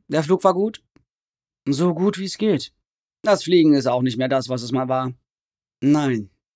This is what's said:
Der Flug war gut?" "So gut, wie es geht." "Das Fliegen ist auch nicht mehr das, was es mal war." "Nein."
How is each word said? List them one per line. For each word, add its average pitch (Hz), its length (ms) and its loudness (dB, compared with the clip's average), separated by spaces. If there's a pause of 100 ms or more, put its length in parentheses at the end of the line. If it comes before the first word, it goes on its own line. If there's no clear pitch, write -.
Der 151 140 -2
Flug 180 220 0
war 185 100 4
gut?" 202 300 -6 (840)
"So 156 280 0
gut, 190 240 -2
wie 196 60 -8
es 180 120 -10
geht." 208 340 -2 (520)
"Das 208 220 0
Fliegen 165 280 6
ist 131 140 2
auch 127 160 0
nicht 120 140 -2
mehr 127 120 -2
das, 131 180 -2
was 123 140 -6
es 117 100 -10
mal 131 180 -2
war." 131 220 -4 (680)
"Nein." 135 480 0 (260)